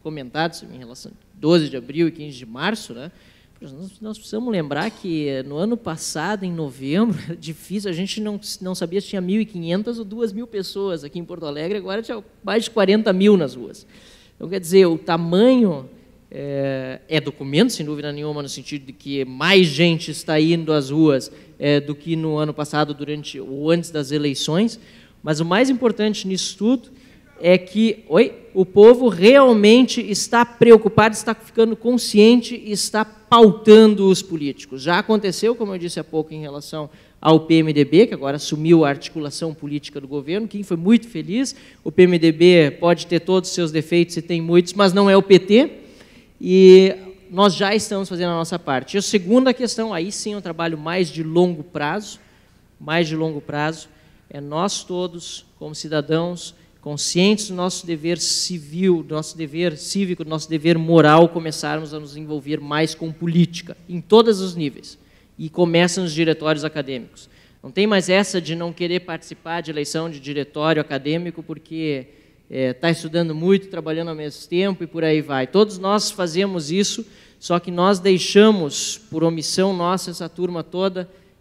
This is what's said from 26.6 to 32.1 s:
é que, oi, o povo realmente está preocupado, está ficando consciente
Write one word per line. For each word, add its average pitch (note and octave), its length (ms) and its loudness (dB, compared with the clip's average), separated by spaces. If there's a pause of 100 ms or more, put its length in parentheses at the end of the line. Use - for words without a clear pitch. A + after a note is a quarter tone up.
é F3+ 160 6
que, G#3+ 540 -2
oi, E3+ 240 2 (180)
o F#3+ 140 2
povo A#3+ 420 8
realmente A3+ 960 6
está G#3 420 0
preocupado, A3 720 6
está A3 200 -6
ficando A3+ 400 -2
consciente A#3 800 4